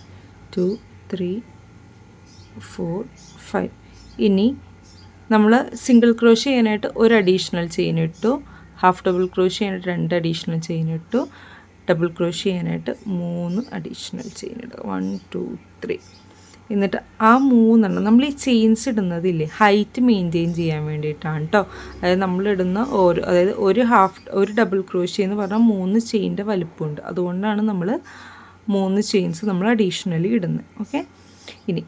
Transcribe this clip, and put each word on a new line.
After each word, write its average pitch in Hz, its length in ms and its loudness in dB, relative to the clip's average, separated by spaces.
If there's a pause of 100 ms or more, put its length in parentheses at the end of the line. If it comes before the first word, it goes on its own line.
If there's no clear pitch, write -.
(560)
ടു, 180 120 0 (440)
ത്രീ, 180 220 -6 (1400)
ഫോർ, 175 260 -6 (520)
ഫൈവ്. 185 240 -4 (560)
ഇനി 196 180 4 (840)
നമ്മൾ 214 180 6 (340)
സിംഗിൾ 240 340 6
ക്രോഷ്യോ 233 320 4
ചെയ്യാനായിട്ട് 220 380 0 (120)
ഒരു 226 120 6 (100)
അഡീഷണൽ 180 420 0 (140)
ചെയിൻ 165 180 0 (100)
ഇട്ടു, 214 240 -2 (520)
ഹാഫ് 185 240 2
ഡബിൾ 185 180 2 (100)
ക്രോഷ്യോ 185 240 0
ചെയ്യാനായിട്ട് 185 360 -4
രണ്ട് 165 260 -2
അഡീഷണൽ 165 380 -4 (100)
ചെയിൻ 165 180 -4 (120)
ഇട്ടു, 233 200 -4 (680)
ഡബിൾ 170 180 2 (100)
ക്രോഷ്യോ 175 300 -4
ചെയ്യാനായിട്ട് 170 460 -4 (260)
മൂന്ന് 175 420 -4 (160)
അഡീഷണൽ - 500 -12 (120)
ചെയിൻ - 240 -12
ഇടുക. - 260 -16
വൺ, 95 160 -4 (280)
ടു, 180 80 -6 (420)
ത്രീ. - 120 -6 (800)
എന്നിട്ട് 196 260 -2 (300)
ആ - 20 8 (200)
മൂന്നെണ്ണം 220 560 4
നമ്മൾ 240 200 6
ഈ 285 40 -4 (140)
ചെയിൻസ് 220 460 4
ഇടുന്നതില്ലേ, 175 560 -2 (120)
ഹൈറ്റ് 208 500 4
മെയിൻറ്റെയിൻ 175 400 0 (100)
ചെയ്യാൻ 156 300 -2
വേണ്ടിയിട്ടാണ് 151 640 -6
ട്ടോ. 208 80 4 (380)
അതായത് 180 260 2
നമ്മളിടുന്ന 185 540 0 (200)
ഓരോ, 175 300 4
അതായത് 180 240 4 (140)
ഒരു 220 260 2
ഹാഫ്, 190 280 4 (200)
ഒരു 202 180 0
ഡബിൾ 190 220 0 (100)
ക്രോഷ്യോ 180 360 -2
എന്ന് 208 140 -2
പറഞ്ഞാൽ 202 300 2
മൂന്ന് 190 300 0 (100)
ചെയിൻ്റെ 185 400 -2
വലിപ്പമുണ്ട്. 165 500 -4 (100)
അതുകൊണ്ടാണ് 185 600 -2
നമ്മൾ 180 180 -2 (840)
മൂന്ന് 196 280 0 (100)
ചെയിൻസ് 180 380 -2
നമ്മൾ 185 220 -2
അഡീഷണലി 185 640 0
ഇടുന്നത്. 160 320 -4 (160)
ഓക്കെ, 294 160 -6 (720)
ഇനി 165 160 -4